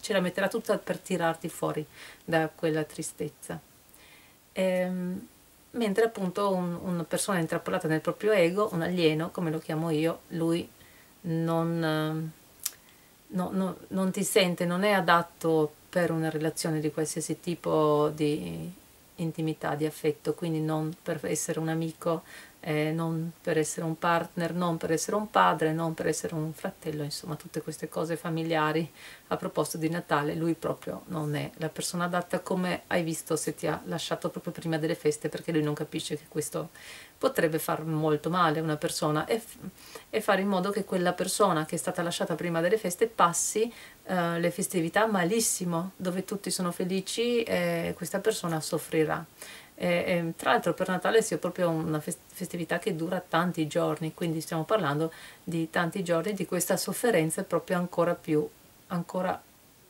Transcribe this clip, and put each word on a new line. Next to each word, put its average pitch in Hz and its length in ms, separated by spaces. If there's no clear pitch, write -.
ce - 120
la 196 80
metterà 180 280
tutta 214 280
per 180 220
tirarti 165 500
fuori 156 360
da 160 320
quella 156 300
tristezza. - 760
Ehm, 185 760
mentre 220 320
appunto 202 480
un-, 175 300
una 175 220
persona 185 340
intrappolata 170 500
nel 156 140
proprio 202 300
ego, 196 400
un 170 100
alieno, 165 480
come 170 200
lo 160 80
chiamo 160 320
io, 160 380
lui 165 400
non, 165 600
ehm, 156 480
no, 180 240
no, 190 240
non 190 220
ti 190 140
sente, 180 400
non 180 200
è 208 80
adatto 165 800
per 170 220
una 160 200
relazione 156 500
di 151 120
qualsiasi 156 480
tipo 156 760
di 165 580
intimità, 160 580
di 147 100
affetto, 151 500
quindi 160 260
non 156 420
per 160 240
essere 165 320
un 160 100
amico, 165 540
eh, 151 320
non 165 480
per 165 180
essere 156 260
un 160 140
partner, 170 560
non 175 240
per 165 140
essere 202 240
un 214 140
padre, 175 420
non 165 200
per 170 140
essere 165 280
un 156 200
fratello, 156 480
insomma 151 320
tutte - 260
queste 160 280
cose 165 280
familiari. 160 720
A - 80
proposito 175 400
di 160 140
Natale, 165 440
lui 165 200
proprio - 520
non 151 280
è 139 220
la 160 120
persona 175 360
adatta, 175 360
come 180 460
hai 180 160
visto 160 340
se 151 180
ti - 120
ha 156 180
lasciato 170 460
proprio 175 220
prima 165 260
delle 160 160
feste, 151 340
perché 156 240
lui 156 100
non 151 120
capisce 156 420
che - 120
questo 156 420
potrebbe 170 380
far 156 260
molto 156 460
male 165 300
a - 20
una 156 160
persona 156 480
e 226 140
f-, - 180
e 220 140
fare 190 180
in 202 80
modo 190 220
che 196 160
quella 180 260
persona 180 540
che - 80
è 160 40
stata 175 240
lasciata 170 320
prima 165 280
delle 190 160
feste 190 300
passi, 214 640
eh, 170 360
le 175 100
festività 185 560
malissimo, 185 920
dove 185 280
tutti 196 260
sono 180 220
felici 208 680
e 170 520
questa 180 260
persona 170 420
soffrirà. 156 600
E, - 120
e, 175 480
tra - 180
l'altro 180 200
per 185 160
Natale 190 320
si 208 140
è - 20
proprio 175 320
una 160 320
fes-, 175 160
festività 170 520
che 175 180
dura 175 240
tanti 170 460
giorni, 160 480
quindi 160 260
stiamo 160 240
parlando 165 480
di 165 240
tanti 175 340
giorni 170 300
di 190 140
questa 180 320
sofferenza 185 680
proprio 175 320
ancora 175 380
più, 151 340
ancora, 180 520